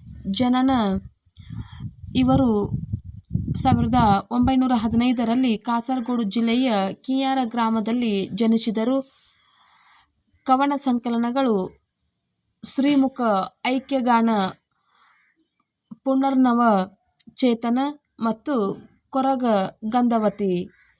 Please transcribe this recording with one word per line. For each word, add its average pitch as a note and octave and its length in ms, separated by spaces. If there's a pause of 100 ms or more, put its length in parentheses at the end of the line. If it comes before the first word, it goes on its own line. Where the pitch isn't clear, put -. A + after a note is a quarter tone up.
(320)
ಜನನ, B3+ 400 (1400)
ಇವರು C4 340 (1120)
ಸಾವಿರದ A#3+ 720
ಒಂಬೈನೂರ B3+ 440
ಹದಿನೈದರಲ್ಲಿ A#3 840
ಕಾಸರಗೋಡು A#3 680
ಜಿಲ್ಲೆಯ A#3 480 (220)
ಕಿಯಾರ C4+ 500
ಗ್ರಾಮದಲ್ಲಿ A3+ 840
ಜನಿಸಿದರು. A3+ 680 (1500)
ಕವನ C#4 300
ಸಂಕಲನಗಳು A#3+ 800 (1080)
ಶ್ರೀಮುಖ C4+ 580 (440)
ಐಕ್ಯಗಾನ, B3 640 (1700)
ಪುನರ್ನವ C4 580 (760)
ಚೇತನ A#3+ 440 (400)
ಮತ್ತು A3+ 360 (540)
ಕೊರಗ C4 360 (400)
ಗಂಧವತಿ, G#3+ 680 (460)